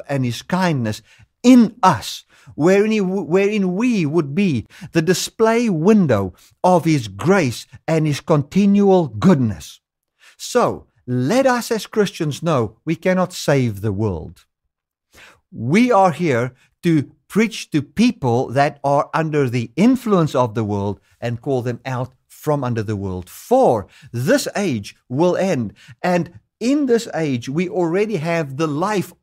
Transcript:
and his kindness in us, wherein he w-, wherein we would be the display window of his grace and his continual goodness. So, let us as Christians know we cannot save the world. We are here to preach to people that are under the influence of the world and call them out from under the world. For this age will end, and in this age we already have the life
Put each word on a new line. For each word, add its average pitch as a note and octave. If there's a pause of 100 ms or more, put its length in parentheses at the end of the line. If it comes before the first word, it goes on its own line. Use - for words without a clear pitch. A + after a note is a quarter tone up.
and C#3
his A#2
kindness D#3 (400)
in A#3+
us, D#3+ (300)
wherein G3
he A3
w-, F#3+
wherein G3
we G#3+
would C#3+
be E3 (240)
the E3
display A3+
window D#3 (300)
of F3
his D3
grace B2 (220)
and D#3
his D3
continual F#3
goodness. A2 (580)
So, D3+ (220)
let C3+
us A#3+
as A3
Christians F3
know C3
we D#3+
cannot F#3
save B2+
the G#2
world. F2+ (1040)
We G#3+
are F#3+
here C3 (300)
to D#3 (200)
preach A3
to D3+
people C3
that C#3
are C#3+
under D3
the A#2
influence G3+
of A#2+
the A2+
world G2+ (220)
and A#2
call C3
them A#2+
out B2+ (140)
from C#3+
under A2+
the G#2
world. F#2
For F3+ (240)
this D3+ (100)
age C#3 (120)
will E3
end, C#3 (280)
and F3+ (200)
in C#4
this A#3
age C#3
we E3+
already F#3
have D#3
the D#3+
life F3+